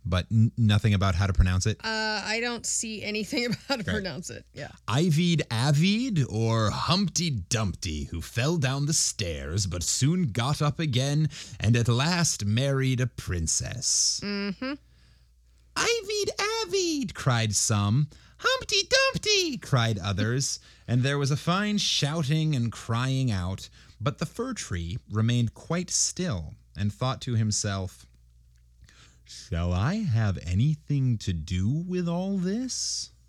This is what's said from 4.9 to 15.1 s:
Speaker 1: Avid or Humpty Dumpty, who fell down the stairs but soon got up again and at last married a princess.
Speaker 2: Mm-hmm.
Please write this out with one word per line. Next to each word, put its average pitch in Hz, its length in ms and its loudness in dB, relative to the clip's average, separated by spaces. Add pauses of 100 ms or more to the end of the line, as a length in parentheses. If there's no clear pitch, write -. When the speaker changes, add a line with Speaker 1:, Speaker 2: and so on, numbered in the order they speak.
Speaker 1:
Avid 160 800 2
or 113 400 2
Humpty 175 640 0
Dumpty, 87 760 -4
who 82 160 -8
fell 147 360 0
down 139 280 0
the 160 80 0
stairs 82 760 -2
but 85 160 -4
soon 156 480 0
got 131 300 0
up 147 180 0
again 147 500 2 (300)
and 120 160 4
at 117 140 4
last 147 560 2
married 131 560 2
a 123 60 2
princess. - 1160 -2
Speaker 2:
Mm-hmm. 202 500 -4 (1000)